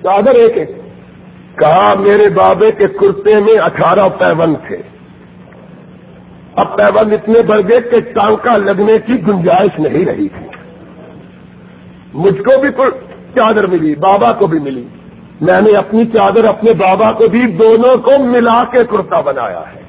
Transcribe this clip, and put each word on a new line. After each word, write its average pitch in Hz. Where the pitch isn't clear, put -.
چادر 202
ایک 226
ایک۔ 156
کہا، 185
"میرے 202
بابے 190
کے -
کرتے 202
میں 214
اٹھارہ 185
پیوند 165
تھے، -
اب -
پیوند 208
اتنے 226
بڑھ 214
گئے 240
کہ -
ٹانکا 214
لگنے 202
کی 214
گنجائش 180
نہیں 180
رہی -
تھی۔ -
مجھ 180
کو 269
بھی 277
کوئی 262
چادر 214
ملی، 156
بابا 196
کو -
بھی 160
ملی، 131
میں 185
نے 208
اپنی 214
چادر 214
اپنے 220
بابا 190
کو 220
دی، 233
دونوں 226
کو -
ملا 240
کے 247
کرتا 190
بنایا 117
ہے۔" -